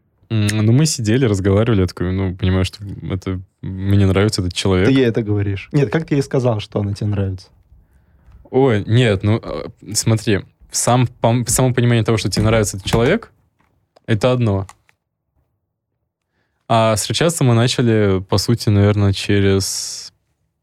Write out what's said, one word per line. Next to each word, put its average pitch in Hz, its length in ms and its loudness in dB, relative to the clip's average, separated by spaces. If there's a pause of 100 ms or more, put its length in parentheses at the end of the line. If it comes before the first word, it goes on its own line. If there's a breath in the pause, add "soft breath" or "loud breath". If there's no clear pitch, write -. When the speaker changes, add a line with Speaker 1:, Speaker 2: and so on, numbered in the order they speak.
(300)
Speaker 1:
М, 107 220 0
ну, 107 200 0
мы 143 140 4
сидели, 123 400 0
разговаривали, 101 560 2
я 90 60 2
такой: 90 240 -6
«Ну, 92 240 -4
понимаю, 92 280 0
что - 140 -6 (340)
это, 92 280 -6 (240)
мне 98 420 0
нравится 95 360 2
этот 90 120 -4
человек». 95 360 0
Speaker 2:
Ты 135 40 4
ей 131 140 2
это 117 160 -2
говоришь? 101 480 -4
Нет, 143 200 0
как 151 140 -2
ты - 80 -6
ей 139 80 2
сказал, 123 380 -2
что - 200 -8
она 101 140 -4
тебе 104 160 -6
нравится? 95 380 -6 (1040)
Speaker 1:
Ой, 131 340 2
нет, 113 380 2
ну, 107 200 0
э, - 220 -10 (300)
смотри, 110 460 0 (300)
сам, 123 360 0 (160)
пом-, 120 260 0
само 127 240 0
понимание 120 300 2
того, 113 160 0
что 107 100 -4
тебе 107 160 0
нравится 110 320 0
этот - 100 -14
человек, 135 440 0 (720)
это 113 260 0
одно. 104 360 0 (2000)
А 113 280 2
встречаться 151 480 -2
мы 120 80 4
начали, 113 680 2
по 101 160 -2
сути, 117 300 -2
наверное, 101 460 4
через - 1000 -2 (520)